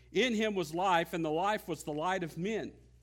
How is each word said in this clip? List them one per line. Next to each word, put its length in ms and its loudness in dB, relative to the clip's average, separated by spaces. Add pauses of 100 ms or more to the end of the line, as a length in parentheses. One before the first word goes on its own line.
(100)
In 240 2
him 220 0
was 180 -2
life, 380 4
and 120 -2
the 60 0
life 380 0
was 160 -6
the 80 -4
light 320 -2
of 120 -10
men. 360 -4 (300)